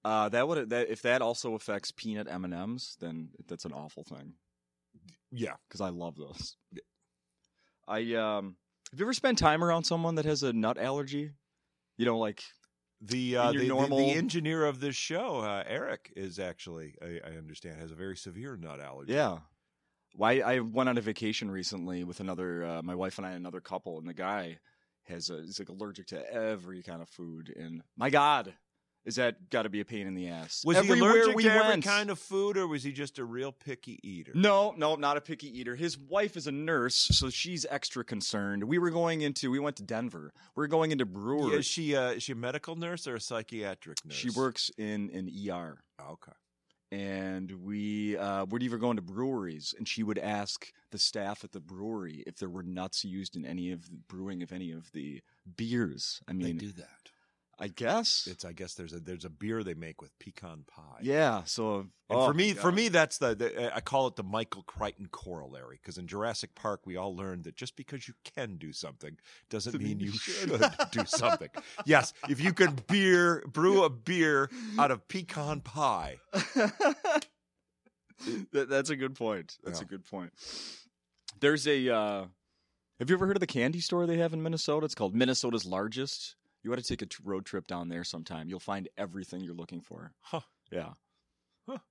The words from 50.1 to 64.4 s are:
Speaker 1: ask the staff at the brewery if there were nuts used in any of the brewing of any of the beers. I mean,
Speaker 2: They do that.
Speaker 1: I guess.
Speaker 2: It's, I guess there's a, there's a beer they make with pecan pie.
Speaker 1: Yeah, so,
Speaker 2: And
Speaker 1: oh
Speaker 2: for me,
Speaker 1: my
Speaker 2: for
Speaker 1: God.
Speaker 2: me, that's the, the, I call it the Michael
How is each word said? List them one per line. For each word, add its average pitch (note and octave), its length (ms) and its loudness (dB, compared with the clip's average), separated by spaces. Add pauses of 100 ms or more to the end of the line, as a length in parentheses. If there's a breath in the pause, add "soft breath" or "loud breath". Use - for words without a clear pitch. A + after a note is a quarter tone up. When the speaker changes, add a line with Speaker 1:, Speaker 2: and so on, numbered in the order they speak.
Speaker 1:
ask G2+ 540 -4 (180)
the G#2 80 -10
staff G#2 460 -2
at - 80 -16
the F#2+ 80 -12
brewery F#2 680 -8
if - 120 -12
there F#2 120 -6
were F2+ 140 -8
nuts F#2 400 -4
used F#2+ 320 -6
in D2+ 100 -6
any F2+ 240 -4
of E2+ 180 -8
the E2 100 -16 (100)
brewing F#2+ 340 -8
of E2 80 -8
any F2+ 220 -8
of E2 180 -14
the C#2+ 320 -10 (340)
beers. A2+ 720 -2
I - 60 -8
mean, F2 260 -2
Speaker 2:
They G#2 80 -8
do G2+ 60 -10
that. E2+ 160 -18 (720)
Speaker 1:
I G#2 100 -8
guess. C#3+ 640 0
Speaker 2:
It's, F2+ 140 -12
I F2 80 -10
guess F2+ 220 -10
there's E2+ 180 -10
a, E2+ 80 -8
there's F2 240 -10
a F2 60 -8
beer G#2 340 -4
they F2+ 80 -4
make D#2+ 300 -10
with - 160 -20
pecan E2 520 -16
pie. D2 300 -20
Speaker 1:
Yeah, B2+ 440 4
so, G2+ 420 0 (240)
Speaker 2:
And - 0 -
Speaker 1:
oh B2+ 160 6
Speaker 2:
for C#3+ 80 6
me, G3 180 4
Speaker 1:
my F3+ 80 -4
Speaker 2:
for E3+ 80 4
Speaker 1:
God. F3 60 6
Speaker 2:
me, A3+ 160 4
that's E3 260 6
the, A#2+ 180 4
the, A#2 400 0
I A2+ 60 0
call C3+ 280 2
it - 80 -4
the G#2+ 60 -8
Michael G2+ 420 -4